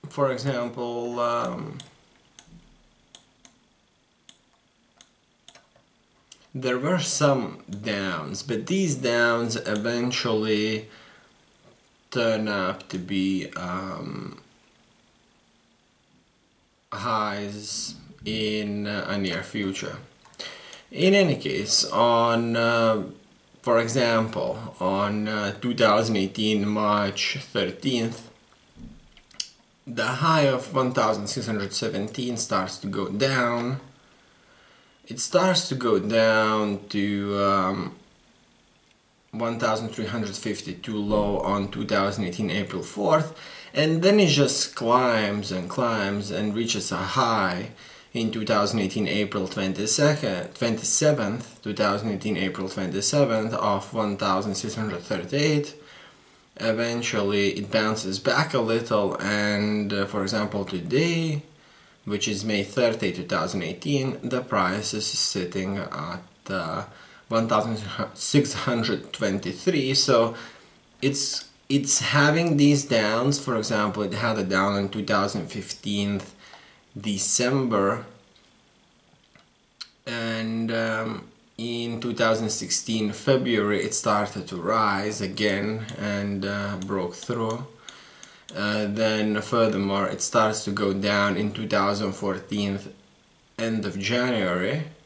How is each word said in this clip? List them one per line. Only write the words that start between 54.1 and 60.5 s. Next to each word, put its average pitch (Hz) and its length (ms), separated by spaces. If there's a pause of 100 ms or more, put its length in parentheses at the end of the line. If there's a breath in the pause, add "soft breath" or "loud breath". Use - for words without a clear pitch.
thousand 98 380
six 107 200
hundred 104 240
thirty-eight. 143 760 (840 loud breath)
Eventually 107 920
it 101 200
bounces 107 480
back 147 340
a 131 60
little, 110 640
and, 104 720
uh, 98 140
for 101 160
example, 101 420